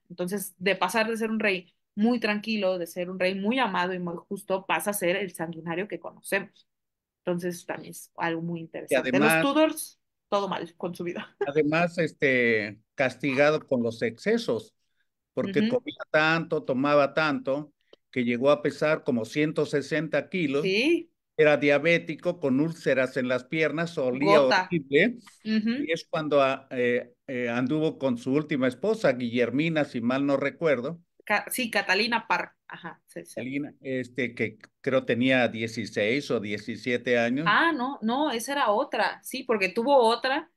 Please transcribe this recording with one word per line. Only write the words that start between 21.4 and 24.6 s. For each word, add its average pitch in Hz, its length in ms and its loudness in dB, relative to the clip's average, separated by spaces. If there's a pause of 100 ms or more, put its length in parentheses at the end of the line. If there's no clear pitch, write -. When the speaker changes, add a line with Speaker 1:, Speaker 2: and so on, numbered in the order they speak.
Speaker 2:
diabético, 165 840 0
con 135 200 2
úlceras 143 580 0
en 127 100 -2
las 123 180 -2
piernas, 160 520 -2
olía 139 420 4
Speaker 1:
Gota. 185 260 4